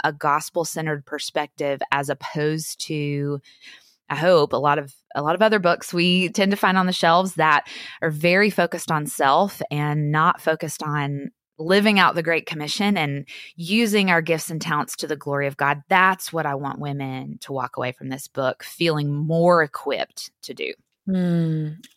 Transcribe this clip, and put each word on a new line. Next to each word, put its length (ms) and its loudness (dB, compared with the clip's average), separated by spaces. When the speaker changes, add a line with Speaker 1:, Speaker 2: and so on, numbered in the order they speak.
Speaker 1:
a 100 0
gospel-centered 920 -2
perspective, 760 -6
as 180 0
opposed 760 -4
to, 540 -4
I 60 -6
hope, 380 4
a 40 2
lot 220 2
of, 140 -8
a 80 -4
lot 120 0
of 60 0
other 180 6
books, 340 0
we 360 2
tend 220 0
to 60 0
find 200 2
on 80 2
the 80 0
shelves 420 2
that 320 4
are 100 0
very 380 4
focused 420 -2
on 160 -2
self 540 2
and 400 0
not 280 2
focused 440 -4
on 480 -4
living 420 4
out 160 4
the 80 -2
Great 240 -2
Commission 500 -2
and 300 -4
using 540 2
our 120 4
gifts 280 -2
and 120 -6
talents 340 -4
to 120 -8
the 80 -4
glory 300 -4
of 120 -6
God. 320 0
That's 440 2
what 140 -2
I 80 -2
want 240 -6
women 640 -8
to 120 -12
walk 240 -6
away 140 -2
from 180 -12
this 180 -10
book 360 -4
feeling 500 0
more 480 4
equipped 720 -6
to 120 -12
do. 180 -8
Speaker 2:
Hmm. 600 0